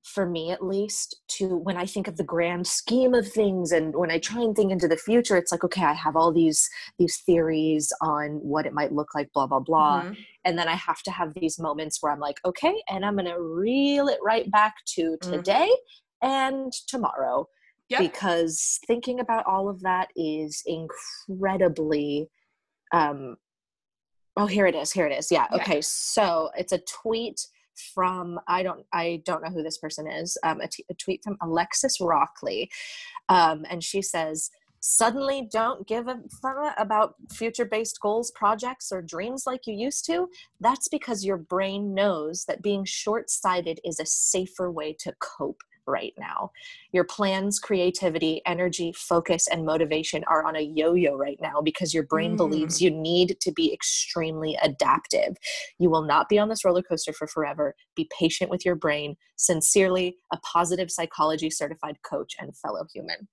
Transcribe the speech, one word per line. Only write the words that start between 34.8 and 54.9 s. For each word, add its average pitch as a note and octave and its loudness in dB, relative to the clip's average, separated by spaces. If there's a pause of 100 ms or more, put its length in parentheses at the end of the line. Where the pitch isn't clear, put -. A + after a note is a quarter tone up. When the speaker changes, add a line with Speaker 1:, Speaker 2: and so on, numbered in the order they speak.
Speaker 1:
don't A3+ -2
give A#3 -2
a B3 -6 (200)
fuck C4+ -2
about G#3+ 2 (160)
future-based A3 -2
goals, A3+ 0
projects, A3+ -2
or F#3 -6
dreams G3+ -8
like B3+ -6
you A3 -6
used B3 -4
to? F4 -2 (320)
That's C4 2
because A3+ -4
your F#3+ 0
brain G3 -2
knows F3+ 0
that - -6
being G3+ 0
short-sighted F3+ -2
is E3 -6
a D#3 -6
safer F#3 -2
way D#3 -6
to - -8
cope." - -8 (240)
Right B2+ -4
now. - -8 (420)
Your F3+ 4
plans, G3 0
creativity, F3 0
energy, F3 -2
focus, E3+ 0
and E3+ -2
motivation D#3 0
are D#3 2
on D#3 -2
a D#3 -2
yo-yo D#3 2
right C#3 -4
now D3 -2
because D#3 -2
your D#3 2
brain D#3+ 0
Speaker 2:
Mm. - 0
Speaker 1:
believes D#3 2
you F3 6
need F3 2
to E3 -2
be D#3+ 2
extremely D#3+ -2
adaptive. D3 2 (420)